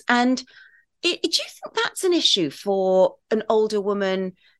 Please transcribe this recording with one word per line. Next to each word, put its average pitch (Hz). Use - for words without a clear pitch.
And 247
it, 339
do 330
you -
think -
that's -
an 359
issue 175
for 190
an 220
older 214
woman 190